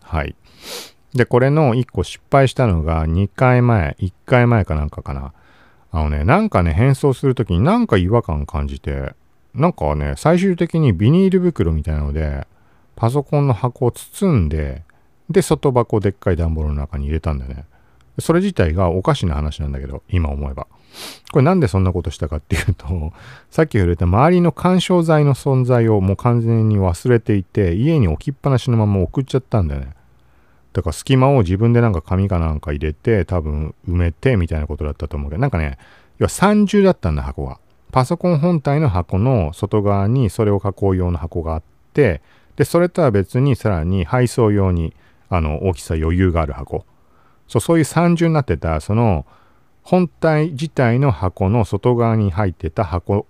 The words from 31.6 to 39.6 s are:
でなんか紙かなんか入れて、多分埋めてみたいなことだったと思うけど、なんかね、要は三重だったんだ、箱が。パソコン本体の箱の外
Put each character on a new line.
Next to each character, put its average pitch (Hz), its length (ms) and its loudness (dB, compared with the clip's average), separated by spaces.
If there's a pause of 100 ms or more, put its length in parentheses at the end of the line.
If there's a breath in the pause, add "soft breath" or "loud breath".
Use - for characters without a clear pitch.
で 117 80 4
な 117 80 2
ん 107 40 0
か 76 100 -4
紙 95 260 -2
か 90 100 -2
な 80 140 0
ん 73 80 -4
か 76 120 -6
入 71 60 -4
れ 78 140 -4
て、 104 320 0
多 87 160 -4
分 76 340 -4 (140)
埋 87 80 0
め 87 160 0
て 131 240 -2
み 82 120 -2
た 82 80 -6
い 78 40 -4
な 76 60 -6
こ 73 100 -8
と 78 80 -8
だ 73 80 -6
っ - 20 -12
た 73 140 -10
と 76 80 -10
思 71 100 -8
う 69 40 -10
け 76 60 -10
ど、 101 40 -4
な 139 80 -2
ん - 20 -10
か 90 80 -4
ね、 71 200 -6 (400 soft breath)
要 110 60 -2
は - 60 2
三 208 360 2
重 202 160 2
だ 190 80 4
っ 175 80 2
た 82 120 -2
ん 76 60 -2
だ、 67 60 -4
箱 69 240 -8
が。 65 120 -12 (340)
パ 127 120 2
ソ 170 120 -4
コ 180 140 -2
ン 160 80 2
本 170 220 0
体 143 200 0
の 156 80 2
箱 92 300 -2
の 101 340 0
外 101 300 -2